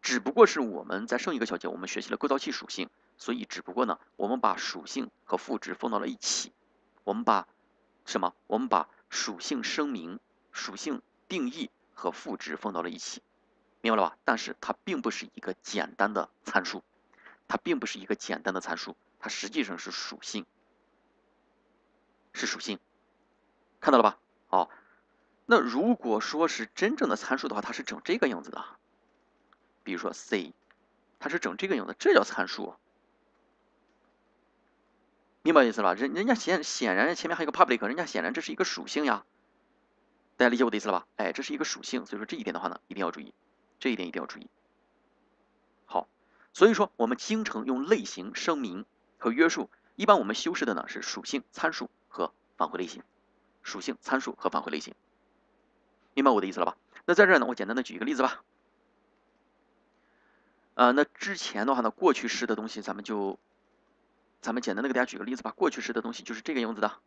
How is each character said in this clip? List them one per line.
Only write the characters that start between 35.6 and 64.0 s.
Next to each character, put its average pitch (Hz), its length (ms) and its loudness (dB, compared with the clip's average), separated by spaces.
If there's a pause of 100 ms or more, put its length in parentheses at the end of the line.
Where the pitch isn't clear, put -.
意 113 80 2
思 107 100 -2
吧？ 92 120 6
人， 131 180 -2
人 180 140 -2
家 254 80 4
显-， 180 300 0
显 104 320 0
然 139 180 4
前 160 140 -6
面 165 80 -2
还 165 80 -2
有 151 60 -2
个 - 60 -6
public， 120 300 6
人 123 100 -2
家 175 80 -2
显 92 180 -4
然 85 120 -2
这 156 60 -4
是 156 120 -8
一 - 20 -4
个 190 100 0
属 - 220 -6
性 147 180 -2
呀， 110 200 0 (1120)
大 123 100 4
家 123 40 8
理 120 60 2
解 123 80 6
我 120 60 2
的 104 60 -2
意 104 40 0
思 110 80 -4
了 101 100 2
吧？ - 80 -6 (100)
哎， 98 160 -2
这 139 100 -6
是 139 120 -6
一 - 20 -6
个 147 80 -2
属 - 180 -8
性， 117 220 -6
所 - 120 -10
以 - 20 -6
说 107 80 -8
这 - 100 -8
一 131 60 -8
点 98 100 -2
的 85 80 -4
话 92 80 -2
呢， 85 200 -8
一 - 60 -10
定 98 60 -6
要 87 100 0
注 80 100 -10
意， - 120 -14 (480)
这 135 100 0
一 113 60 0
点 92 120 -6
一 80 40 -10
定 90 80 -6
要 67 60 -8
注 - 120 -12
意。 - 100 -18 (1400)
好， - 220 -4 (440)
所 196 160 10
以 226 60 8
说 208 220 0
我 113 100 4
们 123 100 2
经 220 280 -2
常 110 200 -6
用 131 220 -2
类 214 180 2
型 92 300 -10
声 160 240 0
明 104 260 -6 (340)
和 117 120 0
约 151 180 6
束， - 220 -2 (260)
一 202 100 -2
般 202 120 10
我 117 60 0
们 104 100 0
修 165 200 -4
饰 156 100 0
的 113 100 0
呢 73 140 -4
是 - 140 -8
属 - 220 -8
性、 131 280 -4
参 165 200 0
数 - 160 -8 (200)
和 - 240 -4 (240)
返 82 120 0
回 87 100 -6
类 90 80 -2
型。 - 160 -14 (600)
属 - 200 -10
性、 123 180 -6
参 131 200 0
数 - 180 -6
和 - 100 0
返 80 140 -2
回 78 100 -6
类 76 80 -4
型， - 140 -14 (1200)
明 139 100 2
白 139 60 10
我 107 100 6
的 95 60 -2
意 95 60 -4
思 92 80 -4
了 87 40 4
吧？ 85 140 -4 (260)
那 170 80 4
在 196 140 10
这 185 60 8
儿 165 60 10
呢， 120 60 4
我 123 100 -2
简 101 120 -4
单 113 100 -2
的 131 60 0
举 - 120 -8
一 - 40 -8
个 110 80 -2
例 147 80 0
子 131 80 2
吧。 127 200 0 (2250)
呃， 123 180 8
那 143 120 6
之 - 320 -6
前 - 300 -4
的 135 80 2
话 123 80 0
呢， 110 80 2
过 - 240 4
去 - 140 -4
式 - 180 -4
的 110 80 2
东 107 140 -6
西 107 120 -10
咱 98 160 -8
们 104 80 -10
就， 101 340 -4 (1040)